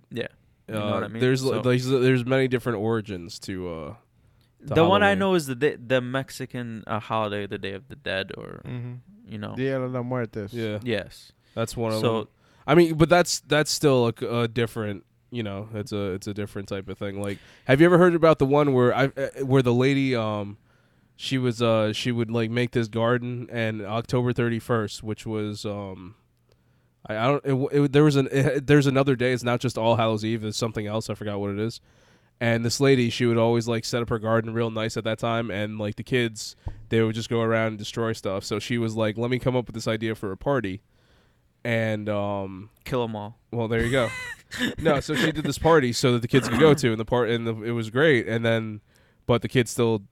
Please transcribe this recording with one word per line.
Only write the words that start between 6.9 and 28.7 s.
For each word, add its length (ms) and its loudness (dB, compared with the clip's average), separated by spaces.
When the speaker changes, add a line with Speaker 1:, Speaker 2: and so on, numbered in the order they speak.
Speaker 1:
holiday, 460 -2
the 140 -8
Day 140 -8
of 140 -14
the 80 -18
Dead, 420 -6
or, 280 -14
Speaker 3:
Mm-hmm. 280 -10
Speaker 1:
you 120 -12
know. 160 -8
Speaker 3:
Dia 240 -2
de 80 -4
la 140 -6
Muertes. 520 -6
Speaker 2:
Yeah. 300 -4
Speaker 1:
Yes. 480 -6
Speaker 2:
That's 240 -4
one 160 -2
of 80 -2
Speaker 1:
So 180 2
Speaker 2:
them. 80 -6
I 80 4
mean, 200 6
but 140 4
that's, 320 2
that's 300 0
still 400 4
a, 200 -2
a 60 2
different, 560 -4
you 140 -6
know, 320 -8
it's 160 -6
a, 220 -2
it's 140 -8
a 60 -6
different 340 -8
type 220 -8
of 80 -10
thing. 240 -8
Like, 160 -6
have 140 6
you 60 10
ever 140 8
heard 160 6
about 240 6
the 80 4
one 260 4
where 220 4
I, 100 2
uh, 400 -6
where 160 4
the 120 4
lady, 420 2
um, 420 -4
she 240 -4
was, 220 0
uh, 320 4
she 180 -2
would, 200 -2
like, 200 0
make 200 0
this 160 0
garden, 640 -2
and 320 -4
October 500 -2
thirty-first, 720 -2
which 220 -8
was, 420 -6
um, 480 -10
I, 120 -6
I 100 0
don't, 180 0
it, 40 -2
w-, 200 0
it, 60 0
there 120 6
was 120 6
an, 160 4
it, 340 2
there's 220 6